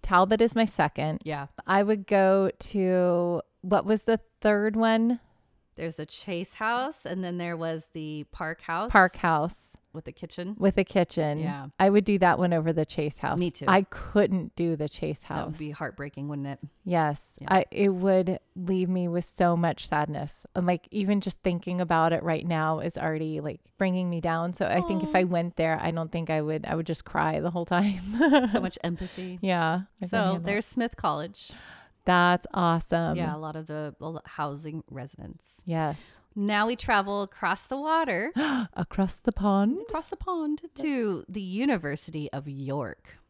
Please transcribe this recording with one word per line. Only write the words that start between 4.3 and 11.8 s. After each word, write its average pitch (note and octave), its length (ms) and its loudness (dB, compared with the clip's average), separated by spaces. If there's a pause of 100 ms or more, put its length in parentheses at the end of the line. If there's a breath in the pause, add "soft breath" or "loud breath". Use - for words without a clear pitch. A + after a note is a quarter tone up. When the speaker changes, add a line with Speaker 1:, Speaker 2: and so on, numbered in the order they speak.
Speaker 1:
third G#3 340 2
one? A3+ 460 2 (540)
Speaker 2:
There's D#3+ 200 -8
the D#3 100 -10
Chase - 500 -8
House, B3 500 -4
and F#3+ 180 -6
then F3 140 -6
there E3+ 180 -4
was E3 380 -6
the D3+ 380 -8
Park D#3+ 320 -8
House. F#3+ 280 -4
Speaker 1:
Park F#3 240 6
House. E3 560 -2 (220)
Speaker 2:
With D#3+ 120 -12
the - 60 -12
kitchen? F3+ 480 -10
Speaker 1:
With G3 180 4
a F#3+ 60 2
kitchen. D#3 560 2
Speaker 2:
Yeah. C#3+ 280 -4 (120)
Speaker 1:
I F#3+ 100 6